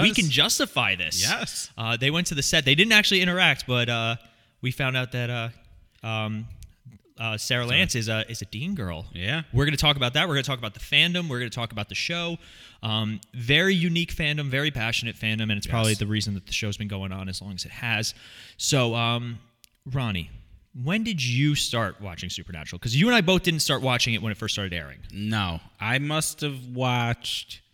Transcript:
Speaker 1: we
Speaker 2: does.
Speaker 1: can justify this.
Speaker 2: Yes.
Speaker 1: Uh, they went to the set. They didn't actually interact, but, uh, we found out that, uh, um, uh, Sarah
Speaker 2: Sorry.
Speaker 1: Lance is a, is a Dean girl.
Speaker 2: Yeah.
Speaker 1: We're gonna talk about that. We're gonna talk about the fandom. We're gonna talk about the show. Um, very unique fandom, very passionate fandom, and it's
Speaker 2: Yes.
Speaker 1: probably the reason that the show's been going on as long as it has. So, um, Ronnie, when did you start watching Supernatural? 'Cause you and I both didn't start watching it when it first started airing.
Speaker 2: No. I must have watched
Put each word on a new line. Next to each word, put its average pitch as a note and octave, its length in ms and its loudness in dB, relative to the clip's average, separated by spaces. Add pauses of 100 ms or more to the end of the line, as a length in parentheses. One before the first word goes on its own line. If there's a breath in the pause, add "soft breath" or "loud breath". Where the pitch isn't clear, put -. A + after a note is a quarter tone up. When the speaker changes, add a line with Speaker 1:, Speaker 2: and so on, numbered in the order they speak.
Speaker 1:
we G3 60 8
Speaker 2:
does. A3 80 4
Speaker 1:
can E3 140 4
justify C3 680 2
this. F2 260 -2
Speaker 2:
Yes. - 560 -2
Speaker 1:
Uh, A2+ 180 -2
they C3 140 2
went E3+ 180 0
to E3+ 60 -4
the C#3 80 -2
set. D#3 220 2
They C3+ 100 8
didn't G#3 180 6
actually G#3 280 6
interact, F3+ 480 4
but, A#2+ 200 2
uh, A#2 280 0 (440 soft breath)
we B2+ 120 -4
found C3 240 -2
out B2+ 160 -4
that, B2 180 -2
uh, A#2 180 -4 (580)
um, A2 400 -4 (720)
uh, A2+ 180 -4
Sarah B2 300 0
Speaker 2:
Sorry. B2+ 120 2
Speaker 1:
Lance F3+ 180 4
is A2+ 120 -2
a, A2 220 0
is A#2 120 -8
a - 40 -8
Dean D#3+ 300 -6
girl. F2+ 360 -6
Speaker 2:
Yeah. A2 300 -4 (100)
Speaker 1:
We're B2+ 120 4
gonna C#3+ 120 2
talk D3 200 4
about B2 180 0
that. D#3 140 2
We're D3+ 60 0
gonna C#3 100 2
talk C3+ 140 -2
about A2+ 160 -8
the - 60 -14
fandom. E3+ 480 4
We're B2 120 -2
gonna A#2+ 100 -4
talk A#2 220 -6
about G#2+ 160 -6
the G2 80 -12
show. E3+ 420 -4 (420 loud breath)
Um, A2 400 -2 (140)
very D3 400 4
unique E3+ 400 0
fandom, D3+ 320 -2
very C#3 240 0
passionate A2+ 460 -2
fandom, A2 260 0
and A2 100 0
it's G2+ 140 -2
Speaker 2:
Yes. - 60 -6
Speaker 1:
probably A2 220 4
the G2+ 120 -2
reason G#2 280 0
that F#2+ 120 -8
the - 60 -8
show's G#2 240 -4
been G#2+ 120 -6
going G2 220 -6
on F#2+ 180 -8
as F#2 140 -8
long G2 120 -10
as F2+ 100 -8
it - 80 -16
has. A2+ 420 -2 (420 loud breath)
So, B2 380 2
um, A#2 460 -2 (440)
Ronnie, A#2 460 -2 (500)
when F3 220 0
did G#3 220 -2
you C3+ 320 2
start A2+ 440 -2
watching F2+ 300 -10
Supernatural? E2+ 480 -10
'Cause A2+ 160 -4
you E3+ 140 6
and B3 80 6
I A3 40 6
both F3+ 220 4
didn't E3 180 2
start C#3 220 2
watching B2 320 2
it G2 80 -2
when A2 80 -2
it G#2 80 -4
first G#2+ 160 -4
started F#2+ 180 -4
airing. D2 280 -8 (120)
Speaker 2:
No. G2+ 480 -2 (200)
I A#2 180 0
must D3+ 440 -2
have C3+ 260 -6
watched B2 920 -2 (120)